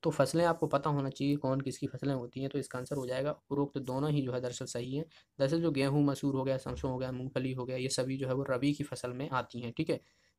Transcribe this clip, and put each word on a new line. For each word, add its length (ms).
तो 80
फसलें 340
आपको 220
पता 220
होना 200
चाहिए 260
कौन 260
किसकी 260
फसलें 260
होती 280
हैं, 80
तो 100
इसका 200
आंसर 160
हो 120
जाएगा 240
उपरोक्त 460
दोनों 340
ही 100
जो 100
है 100
दरअसल 240
सही 300
हैं। 100
दरअसल 220
जो 100
गेहूँ, 320
मसूर 320
हो 80
गया, 140
सरसों 340
हो 60
गया, 140
मूंगफली 420
हो 120
गया, 120
ये 120
सभी 280
जो 100
है 60
वो 100
रबी 300
की 100
फसल 300
में 160
आती 320
हैं, 120
ठीक 160
है। 100